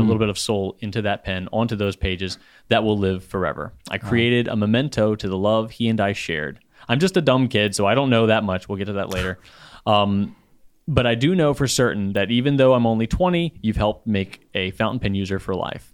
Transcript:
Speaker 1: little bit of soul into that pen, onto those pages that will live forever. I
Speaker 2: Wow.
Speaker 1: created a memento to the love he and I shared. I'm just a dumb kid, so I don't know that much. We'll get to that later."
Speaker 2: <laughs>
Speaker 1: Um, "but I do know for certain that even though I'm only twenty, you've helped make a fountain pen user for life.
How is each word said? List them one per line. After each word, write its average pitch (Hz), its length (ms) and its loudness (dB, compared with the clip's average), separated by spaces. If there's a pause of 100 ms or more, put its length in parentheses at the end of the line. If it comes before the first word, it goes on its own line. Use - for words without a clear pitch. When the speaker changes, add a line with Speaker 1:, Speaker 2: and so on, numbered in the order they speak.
Speaker 1:
little 110 120 4
bit 107 100 0
of 95 100 -4
soul 98 400 -2
into 107 240 -6
that 104 220 -2
pen, 92 260 -6
onto 113 240 -2
those 101 220 -2
pages 92 400 -6 (320)
that 113 160 4
will 107 120 2
live 95 260 0
forever. 78 500 -6 (180)
I - 100 -6
Speaker 2:
Wow. 110 80 -8
Speaker 1:
created 120 380 2
a - 80 -4
memento 110 600 0
to 104 120 -8
the 95 100 -2
love 110 340 0
he 117 180 -2
and 113 100 0
I 101 140 0
shared. 76 460 -6 (280)
I'm 127 120 0
just 190 180 2
a 175 40 2
dumb 131 280 2
kid, 104 260 0
so 104 100 0
I 104 100 4
don't 135 140 2
know 113 180 4
that 110 180 4
much. 92 240 -4
We'll 101 80 -6
get 98 80 -6
to 104 80 -8
that 98 200 -4
later." 92 300 -4
Speaker 2:
<laughs> - 60 -20 (380)
Speaker 1:
Um, 101 480 2 (520)
"but 139 200 2
I 117 80 2
do 139 180 2
know 156 200 2
for 139 120 -2
certain 104 480 0
that 98 160 0
even 127 280 2
though 131 160 6
I'm 120 120 4
only 113 220 0
twenty, 170 540 0
you've 214 160 0
helped 208 280 -2
make 196 360 -2 (120)
a 92 180 -2
fountain 113 280 -2
pen 98 160 -2
user 98 240 -4
for 95 160 -6
life. - 380 -8